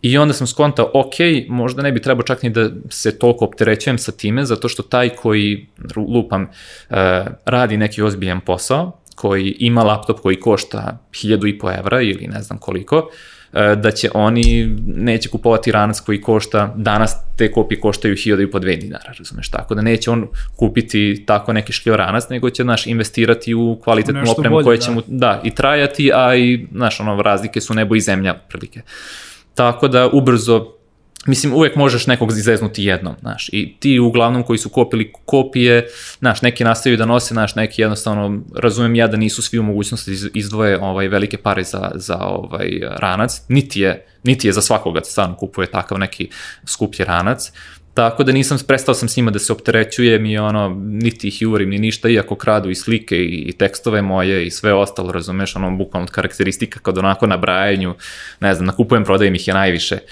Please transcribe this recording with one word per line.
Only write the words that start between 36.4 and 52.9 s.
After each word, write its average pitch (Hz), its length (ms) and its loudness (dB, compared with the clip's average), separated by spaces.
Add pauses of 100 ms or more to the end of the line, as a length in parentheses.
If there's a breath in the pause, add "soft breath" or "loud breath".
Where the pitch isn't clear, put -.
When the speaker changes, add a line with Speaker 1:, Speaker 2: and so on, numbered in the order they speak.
Speaker 1:
neki 120 220 0
nastavljaju 113 340 2
da 113 80 2
nose, 120 220 2
znaš, 110 280 -2
neki 110 260 -2
jednostavno, 104 600 -2 (140)
razumem 117 400 2
ja 117 120 4
da 110 100 0
nisu 110 240 -2
svi - 180 -2
u 113 40 0
mogućnosti 104 480 -4
iz-, 98 220 -8
izdvoje, 104 460 0
ovaj, 95 280 -2
velike 101 300 -2
pare 95 260 -2
za, 95 320 -6
za, 92 220 -6
ovaj, 95 520 -6 (120)
ranac, 101 680 -4
niti 135 340 0
je, 95 240 0 (180 soft breath)
niti 127 240 2
je 98 60 4
za 101 80 0
svakoga 92 380 0
da - 60 -10
stvarno 92 300 -2
kupuje 92 320 -6
takav 95 320 -4
neki - 300 -6 (360 loud breath)
skuplji 104 400 -4
ranac, 87 460 -2 (440 loud breath)
tako 117 280 2
da 131 80 2
nisam, 135 260 2 (100)
prestao 131 280 2
sam 120 140 -4
s - 80 -4
njima 117 140 2
da 101 80 -2
se - 140 -2
opterećujem 110 720 2
i 107 120 -2
ono, 107 320 0 (100)
niti 107 480 -4
ih - 140 -6
jurim, 107 280 0
ni 101 100 -2
ništa, 110 300 0
iako 104 260 2
kradu 104 340 0
i 92 60 -4
slike 110 420 -2